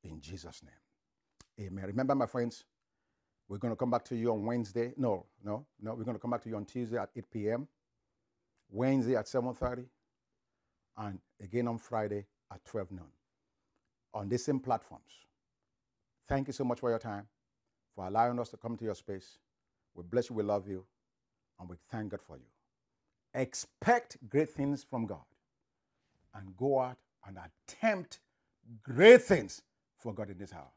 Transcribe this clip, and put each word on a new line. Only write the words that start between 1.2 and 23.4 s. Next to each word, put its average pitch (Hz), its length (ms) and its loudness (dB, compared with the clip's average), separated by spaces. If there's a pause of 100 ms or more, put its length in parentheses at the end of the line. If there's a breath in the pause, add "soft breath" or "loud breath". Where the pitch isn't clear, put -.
Amen. 95 200 -8
Remember, 131 280 2
my 131 120 2
friends, 120 380 -4 (840)
we're 101 80 -8
gonna 117 160 -2
come 123 160 -2
back 120 140 0
to 123 120 -6
you 117 160 2
on 107 140 -2
Wednesday. 120 500 -2
No, 110 300 0 (160)
no, 107 240 -8 (160)
no. 104 120 -8
We're - 100 -8
gonna 117 160 -6
come 123 100 -6
back 120 120 -2
to 117 60 -12
you 113 60 -6
on 104 120 -6
Tuesday 120 300 -6
at 101 200 -4
eight - 160 -14
P 107 180 -2
M, 123 160 -2 (1040)
Wednesday 127 460 2
at 104 100 -2
seven 127 260 -2
thirty, 123 340 -6 (1080)
and 101 220 -6 (240)
again 113 240 -2
on 117 100 -2
Friday 107 500 -4 (260)
at 92 120 -20
twelve 98 280 -8
noon 85 180 -14 (1040)
on 101 140 -6
these 123 160 -2
same 135 160 0
platforms. - 500 -6 (1160)
Thank 135 180 0
you 139 60 -8
so 139 100 -4
much 123 160 0
for 120 120 0
your 113 100 0
time, 104 260 -8 (680)
for 95 100 -8
allowing 117 320 2
us 117 120 -4
to - 60 -18
come 117 200 -8
to 113 80 -10
your 107 100 -2
space. - 440 -12 (580)
We 87 80 -14
bless 113 260 -2
you, 117 60 -6
we 107 80 0
love 101 240 0
you, 95 160 -8 (760)
and 90 100 -16
we 87 60 -14 (160)
thank 110 220 -6
God - 100 -10
for 73 140 -20
you. 62 100 -20 (880)
Expect - 840 0 (120)